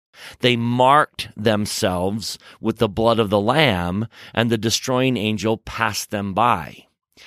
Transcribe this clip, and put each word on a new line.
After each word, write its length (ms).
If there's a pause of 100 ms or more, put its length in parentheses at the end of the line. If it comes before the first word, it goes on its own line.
(400)
They 140
marked 800
themselves 1040 (220)
with 160
the 140
blood 280
of 120
the 100
lamb, 680 (280)
and 160
the 80
destroying 580
angel 400
passed 540
them 240
by. 500 (420)